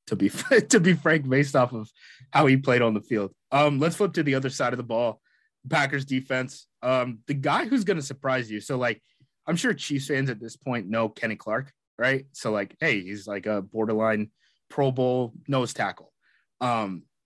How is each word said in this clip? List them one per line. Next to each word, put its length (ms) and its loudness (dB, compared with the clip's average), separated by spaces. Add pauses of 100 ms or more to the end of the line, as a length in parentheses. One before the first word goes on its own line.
to 80 -4
be, 120 2
<laughs> 400 2
to 100 6
be 140 6
frank, 340 2
based 300 2
off 160 4
of 160 -8 (420)
how 140 4
he 140 8
played 240 4
on 100 4
the 80 0
field. 320 -2 (200)
Um, 260 4
let's 180 2
flip 160 0
to 100 0
the 120 2
other 160 -2
side 240 -2
of 20 -4
the 60 -6
ball. 400 -2 (480)
Packers 340 0
defense. 600 -4 (160)
Um, 440 0
the 60 -4
guy 320 0
who's 200 0
gonna 180 0
surprise 480 -4
you. 100 -8
So, 160 -6
like, 260 -2 (440)
I'm 100 -2
sure 160 0
Chiefs 360 -4
fans 200 0
at 120 -6
this 160 -12
point 320 -6
know 200 0
Kenny 260 -6
Clark, 380 -6 (260)
right? 340 0
So, 200 -4
like, 260 -2
hey, 220 0
he's, 260 -10
like, 200 -6
a 160 -2
borderline 680 0 (380)
Pro 240 0
Bowl 400 0 (160)
nose 260 -2
tackle. 380 -6 (480)
Um, 420 -2 (240)